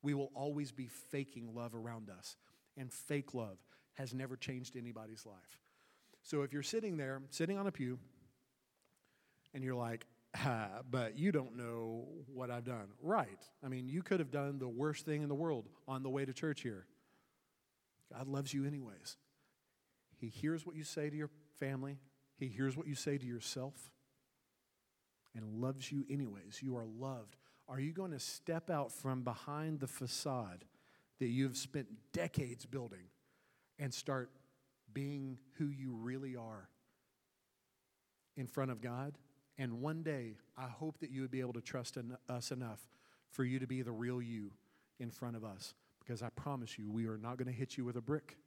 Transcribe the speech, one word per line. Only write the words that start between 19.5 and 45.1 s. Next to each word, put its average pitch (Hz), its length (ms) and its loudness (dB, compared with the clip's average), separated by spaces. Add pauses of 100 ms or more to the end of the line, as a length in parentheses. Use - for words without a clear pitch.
He 120 120 -6
hears 156 360 0
what 165 120 -8
you 156 80 -6
say 151 260 0
to 147 60 -4
your 147 140 -2 (280)
family. 135 400 -2 (380)
He 131 100 -2
hears 127 300 2
what 160 100 -2
you 147 80 0
say 139 240 2
to 127 80 -4
yourself 127 640 -4 (1400)
and 110 260 -4
loves 131 300 0
you 139 180 2
anyways. 104 540 -2
You 131 140 0
are 113 100 -2
loved. 117 500 -6 (320)
Are 131 120 -2
you 147 120 2
going 180 180 0
to 147 80 -2
step 165 520 0
out 143 220 4
from 131 300 2
behind 147 580 0
the 135 60 2
facade 123 800 0 (540)
that 127 100 4
you've 127 280 6
spent 131 320 -2 (240)
decades 143 540 0
building 117 420 -6 (720)
and 139 140 0
start 131 380 0 (640)
being 139 460 -2 (200)
who 156 80 4
you 135 260 -2
really 127 440 -2
are 110 320 -8 (1700)
in 131 100 -2
front 135 240 2
of 113 100 -4
God? 127 360 -4 (420)
And 120 220 0
one 160 220 0
day, 127 340 -2 (200)
I 131 100 -6
hope 156 340 -4
that 151 100 -4
you 135 120 0
would 131 80 0
be 131 100 0
able 123 140 2
to 117 60 -2
trust - 360 -2
in 123 200 -4 (120)
us 123 220 0
enough 120 360 -4 (440)
for - 140 4
you 127 140 4
to 131 80 0
be 131 160 0
the 120 100 -2
real 120 280 2
you 113 300 -2 (480)
in 120 120 -2